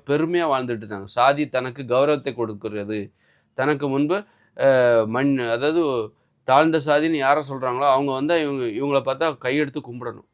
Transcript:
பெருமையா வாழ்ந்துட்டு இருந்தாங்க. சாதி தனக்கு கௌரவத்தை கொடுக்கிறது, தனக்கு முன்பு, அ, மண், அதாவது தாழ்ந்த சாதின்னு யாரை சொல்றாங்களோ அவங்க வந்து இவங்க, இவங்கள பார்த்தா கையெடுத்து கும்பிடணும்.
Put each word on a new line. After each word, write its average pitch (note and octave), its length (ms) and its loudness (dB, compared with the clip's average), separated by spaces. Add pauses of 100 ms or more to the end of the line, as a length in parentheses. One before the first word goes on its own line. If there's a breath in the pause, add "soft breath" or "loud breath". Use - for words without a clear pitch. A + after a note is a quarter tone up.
பெருமையா E3 420 0
வாழ்ந்துட்டு B2 360 -2
இருந்தாங்க. G2 320 -12
சாதி C#3+ 340 4
தனக்கு B2+ 360 -4
கௌரவத்தை C3 480 0
கொடுக்கிறது, G#2+ 680 -6 (580)
தனக்கு C#3+ 300 0
முன்பு, D3 320 0 (380 soft breath)
அ, C3+ 120 4 (380)
மண், C3 260 0 (160)
அதாவது D3 340 0 (640)
தாழ்ந்த D#3 300 4
சாதின்னு D3+ 400 0
யாரை C#3 260 2
சொல்றாங்களோ C3+ 460 -4
அவங்க C#3 240 2
வந்து C#3+ 280 0
இவங்க, C#3+ 280 -4
இவங்கள C#3 300 0
பார்த்தா C3+ 280 -2 (120)
கையெடுத்து C#3 420 -4
கும்பிடணும். A#2+ 520 -14